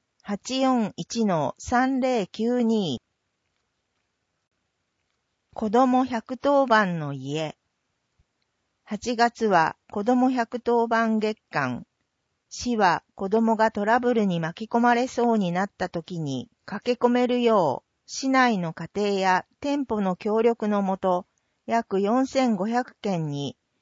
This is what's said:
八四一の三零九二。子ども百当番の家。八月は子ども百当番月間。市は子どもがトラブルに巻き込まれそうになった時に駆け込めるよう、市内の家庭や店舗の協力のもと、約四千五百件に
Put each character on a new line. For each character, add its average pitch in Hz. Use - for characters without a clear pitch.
八 240
四 254
一 226
の 160
三 262
零 247
九 240
二。 208
子 220
ど 247
も 254
百 247
当 277
番 208
の 143
家。 143
八 226
月 233
は 170
子 202
ど 247
も 254
百 247
当 233
番 226
月 214
間。 127
市 240
は 180
子 196
ど 220
も 226
が 220
ト 208
ラ 240
ブ 247
ル 220
に 170
巻 170
き -
込 233
ま 240
れ 247
そ 233
う -
に 180
な 185
っ 202
た 185
時 170
に 135
駆 233
け -
込 240
め 247
る 247
よ 202
う、 -
市 -
内 254
の 165
家 165
庭 202
や 190
店 285
舗 214
の 185
協 220
力 226
の 208
も 190
と、 180
約 220
四 240
千 254
五 190
百 240
件 170
に 143